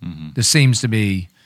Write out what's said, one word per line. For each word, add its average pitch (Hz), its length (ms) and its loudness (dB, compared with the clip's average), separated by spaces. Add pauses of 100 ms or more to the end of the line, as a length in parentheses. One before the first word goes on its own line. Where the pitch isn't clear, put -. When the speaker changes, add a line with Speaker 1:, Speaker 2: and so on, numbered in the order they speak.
Speaker 1:
Mm-hmm. 78 320 -14
Speaker 2:
This 117 140 0
seems 131 320 4
to 127 80 -2
be 101 400 -2 (180)